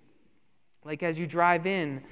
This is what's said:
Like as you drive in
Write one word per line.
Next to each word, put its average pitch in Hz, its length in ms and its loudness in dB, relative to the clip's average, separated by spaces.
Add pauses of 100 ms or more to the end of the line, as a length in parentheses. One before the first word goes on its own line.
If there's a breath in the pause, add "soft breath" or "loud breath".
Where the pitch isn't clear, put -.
(840)
Like 151 200 -6
as 165 120 0
you 170 100 -4
drive 170 400 2
in 156 460 -2